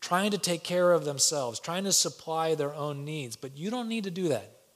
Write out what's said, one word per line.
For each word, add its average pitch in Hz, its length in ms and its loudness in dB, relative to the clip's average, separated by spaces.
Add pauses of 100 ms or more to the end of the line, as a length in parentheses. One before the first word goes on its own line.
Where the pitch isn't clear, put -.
trying 196 320 2
to 202 60 2
take 170 260 0
care 180 280 6
of 160 120 4
themselves, 139 540 0
trying 180 260 -4
to 196 80 -2
supply 160 600 0
their 147 200 -2
own 147 300 -6
needs. 143 320 -8
But 135 200 -12
you 170 140 -6
don't 240 180 -4
need 226 160 -2
to 196 60 -6
do 180 180 -2
that, 110 320 -4 (160)